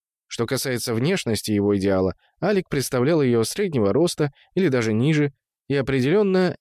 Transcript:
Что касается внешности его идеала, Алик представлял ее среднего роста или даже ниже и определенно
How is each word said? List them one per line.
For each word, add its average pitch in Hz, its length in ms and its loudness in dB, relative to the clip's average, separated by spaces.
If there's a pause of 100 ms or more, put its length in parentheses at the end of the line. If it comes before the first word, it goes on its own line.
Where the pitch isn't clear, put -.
(260)
Что - 200 -6
касается 123 480 -4
внешности 120 560 -2
его 101 260 2
идеала, 95 380 0 (280)
Алик 190 280 -2
представлял 143 500 0
ее 120 240 2
среднего 139 480 0
роста 151 380 0 (240)
или 185 140 2
даже 113 260 0
ниже 147 400 2 (320)
и 135 80 -4
определенно 156 880 2